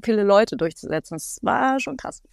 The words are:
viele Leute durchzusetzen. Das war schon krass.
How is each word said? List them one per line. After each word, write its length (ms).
viele 180
Leute 360
durchzusetzen. 580
Das 260
war 380
schon 180
krass. 240